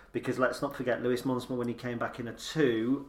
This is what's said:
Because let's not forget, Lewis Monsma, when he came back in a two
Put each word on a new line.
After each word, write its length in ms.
Because 300
let's 200
not 140
forget, 300
Lewis 180
Monsma, 340
when 120
he 60
came 240
back 200
in 80
a 60
two 760